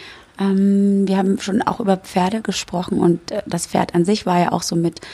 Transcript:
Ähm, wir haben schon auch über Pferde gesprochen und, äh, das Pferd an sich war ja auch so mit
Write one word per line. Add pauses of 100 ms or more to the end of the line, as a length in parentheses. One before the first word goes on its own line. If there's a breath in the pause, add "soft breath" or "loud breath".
(400 loud breath)
Ähm,
wir
haben
schon
auch
über
Pferde
gesprochen
und,
äh,
das
Pferd
an
sich
war
ja
auch
so
mit (140)